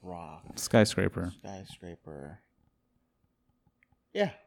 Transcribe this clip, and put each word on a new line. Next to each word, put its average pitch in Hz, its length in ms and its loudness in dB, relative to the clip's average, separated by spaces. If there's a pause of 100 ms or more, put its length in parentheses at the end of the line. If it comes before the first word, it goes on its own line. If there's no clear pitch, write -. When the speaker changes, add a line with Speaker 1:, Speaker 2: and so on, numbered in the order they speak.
Speaker 1:
Rock. 85 440 -12 (100)
Speaker 2:
Skyscraper. 98 840 4
Speaker 1:
Skyscraper. 85 1000 -14 (1800)
Yeah. 196 160 2 (160)